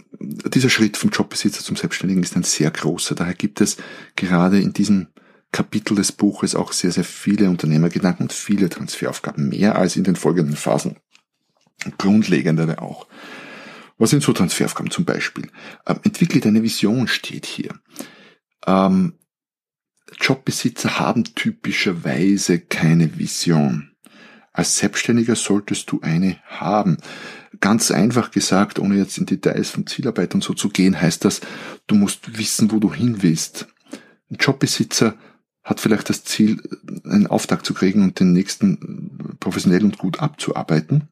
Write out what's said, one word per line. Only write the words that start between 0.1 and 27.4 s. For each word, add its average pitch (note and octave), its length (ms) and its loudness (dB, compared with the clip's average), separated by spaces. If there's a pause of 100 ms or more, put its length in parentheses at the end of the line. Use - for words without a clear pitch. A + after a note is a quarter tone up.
dieser - 500 -2
Schritt A2 280 2
vom G#2 140 0
Jobbesitzer - 520 -4
zum - 120 -6
Selbstständigen F#2 480 -2
ist - 120 -6
ein F2 80 0
sehr D#2 280 0
großer. - 420 -4
Daher F2 220 -4
gibt - 260 -4
es G2+ 160 2 (380)
gerade F2+ 440 4
in - 140 2
diesem G2+ 340 2 (440)
Kapitel - 440 -2
des G2 160 2
Buches G2 440 0
auch - 160 -2
sehr, - 200 0
sehr F2 120 0
viele G2+ 460 0
Unternehmergedanken E2+ 720 0
und - 100 -4
viele G2 360 0
Transferaufgaben, - 800 -6
mehr G#2 260 2
als F2+ 200 2
in - 80 0
den F#2 120 2
folgenden E2 400 0
Phasen. - 420 -2 (1000)
Grundlegendere E2 840 2
auch. - 260 -12 (880)
Was A2+ 120 4
sind C#3+ 140 4
so B2+ 100 2
Transferaufgaben - 560 -2
zum - 160 -2
Beispiel? - 460 -4 (340)
Ähm, - 180 -2
„Entwickle C3+ 380 2
deine A2 220 4
Vision“, A2+ 440 0
steht - 380 -8
hier. - 300 -10 (880)
Ähm, F#2+ 480 4 (1040)
Jobbesitzer - 800 -2
haben A2+ 240 0
typischerweise F2+ 1400 0
keine D#2+ 580 2
Vision. D2 760 0 (600)
Als - 260 -2
Selbstständiger A#2 580 0
solltest - 560 -2
du D3+ 100 -2
eine E2+ 440 0
haben. G2 520 0 (640)